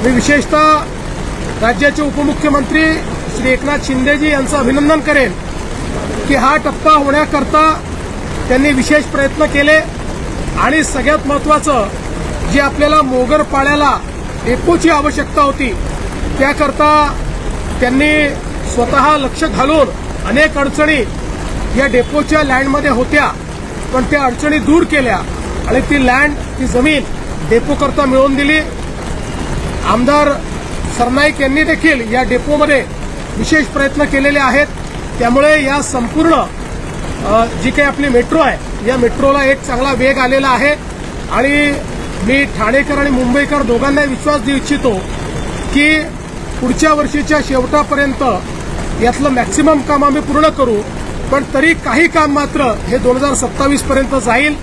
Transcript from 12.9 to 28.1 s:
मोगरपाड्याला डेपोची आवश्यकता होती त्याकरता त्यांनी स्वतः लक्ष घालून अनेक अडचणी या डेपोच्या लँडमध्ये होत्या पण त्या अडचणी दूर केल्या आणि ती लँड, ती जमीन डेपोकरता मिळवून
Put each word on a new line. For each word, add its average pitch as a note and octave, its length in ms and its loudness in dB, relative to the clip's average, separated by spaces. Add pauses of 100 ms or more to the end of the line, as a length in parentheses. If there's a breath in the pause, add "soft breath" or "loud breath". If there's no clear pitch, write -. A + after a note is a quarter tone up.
मोगरपाड्याला C#4 960 2 (480)
डेपोची D#4+ 440 2
आवश्यकता D4 520 0
होती C4+ 300 0 (680)
त्याकरता C#4+ 520 2 (880)
त्यांनी C4 320 2 (640)
स्वतः C4+ 440 2
लक्ष C4+ 260 -2
घालून C#4 460 2 (380)
अनेक C#4+ 300 2
अडचणी D4 420 0 (800)
या C4+ 80 2
डेपोच्या C#4 560 2
लँडमध्ये C4+ 460 0
होत्या B3+ 380 2 (680)
पण B3+ 180 0
त्या C#4+ 120 2
अडचणी D4 360 0
दूर D#4 240 4
केल्या B3 340 0 (500)
आणि A#3+ 140 2
ती C#4+ 260 2
लँड, C#4 260 4 (260)
ती C4 80 -2
जमीन C4+ 360 2 (460)
डेपोकरता C#4 560 0
मिळवून C4+ 300 2